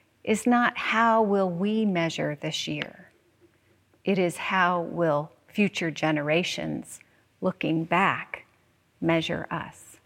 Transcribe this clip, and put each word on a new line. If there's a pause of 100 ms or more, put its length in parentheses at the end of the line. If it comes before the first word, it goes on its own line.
(240)
is
not
how
will
we
measure
this
year. (920)
It
is
how
will (160)
future
generations (420)
looking
back (560)
measure
us.